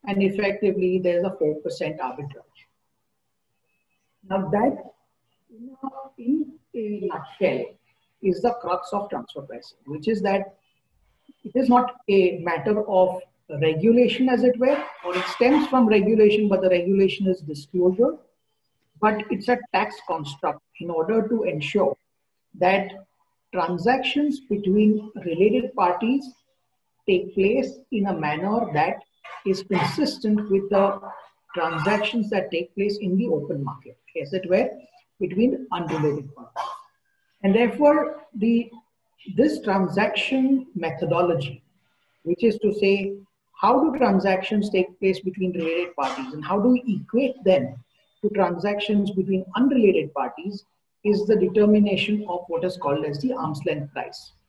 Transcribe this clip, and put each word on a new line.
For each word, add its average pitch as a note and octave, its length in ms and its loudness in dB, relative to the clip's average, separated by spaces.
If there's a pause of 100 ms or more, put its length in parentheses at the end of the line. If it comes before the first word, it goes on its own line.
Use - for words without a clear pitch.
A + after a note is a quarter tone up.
and G3 160 0
effectively F#3+ 760 0
there's F3 260 0
a F#3+ 120 -4
four D3+ 180 0
percent D#3 440 -8
arbitrage. C#3 600 -10 (1700)
Now F#3+ 200 -2
that, G#3 280 2 (720)
in A#3+ 340 -20
a, C4+ 60 -8 (280)
in C#4 360 -4 (200)
a G#3 340 -6
nutshell, D3+ 580 -2 (560)
is F#3 200 0
the A#3+ 200 2
crux F3+ 320 -6
of G3+ 160 -4
transfer C3+ 320 -10
pricing, - 440 -18
which D3+ 220 -6
is G#3+ 140 0
that G3 340 -2 (880)
it G#3+ 120 -14
is B3+ 120 2
not B3 280 4 (140)
a F#3 300 4
matter F3 480 -2
of F#3 340 2 (400)
regulation, A#3 680 4
as A#3 140 2
it B3 160 4
were, C#4+ 220 2 (220)
or F3+ 140 -6
it F#3 80 -4
stems C4+ 420 2
from B3+ 200 4
regulation, G#3+ 600 6
but F#3+ 140 2
the F#3 80 4
regulation F#3+ 580 2
is F#3 140 0
disclosure, F#3 720 0 (840)
but G#3+ 280 2
it's G3+ 200 -4
a B3 80 4 (160)
tax G#3+ 220 -2 (120)
construct D#3 540 -6 (180)
in E3+ 100 -8
order F3+ 380 0
to A3+ 160 0
ensure D#3+ 540 0 (600)
that F#3+ 340 2 (600)
transactions G#3 880 0
between G#3 680 2 (160)
related G#3 500 2
parties A3 540 0 (800)
take F#3 260 0
place G#3+ 460 0 (120)
in G3+ 160 0
a F#3 60 -2
manner E3 600 -2
that E3 240 0 (500)
is F#3+ 160 -2
consistent G#3 880 -2
with G3 180 0
the G3 300 2 (560)
transactions G3+ 720 -2
that F#3 220 -2
take E3+ 240 -6
place G3+ 220 -2
in F#3+ 200 -2
the A#3+ 100 0
open C#3+ 360 -4
market, - 340 -12 (240)
as C#3+ 120 -10
it F#3 140 -4
were, G3+ 220 2 (500)
between A3+ 520 0
unrelated D3+ 640 -4
parties. - 340 -10 (720)
And G3 140 2
therefore, D4 640 2 (140)
the, A#3 340 0 (640)
this C4+ 260 2
transaction A3 1120 0
methodology, E3 880 -2 (580)
which F3 220 -2
is G#3+ 160 2
to G#3 140 0
say, G3 420 0 (440)
how C4 240 4
do C#4+ 140 0
transactions G3 720 2
take F#3 300 -2
place F#3+ 220 0
between F#3 320 -4
related E3+ 420 -4
parties C3+ 380 -6
and D3+ 120 -10
how G3 140 0
do A#3 100 4
we A#3+ 320 0
equate - 420 -2
them D#3 320 2 (460)
to G#3 80 0
transactions G3+ 840 0
between F#3 320 -2 (120)
unrelated G#3+ 580 2
parties, D#3+ 520 -8 (380)
is G#3 220 2
the A3 100 4
determination G#3 920 2
of F3 200 -6
what E3+ 160 -4
is F#3 140 -4
called D3+ 280 -2
as C#3+ 140 -6
the B3+ 140 -2
arm's - 320 -6
length D3+ 280 -4
price. - 400 -12 (140)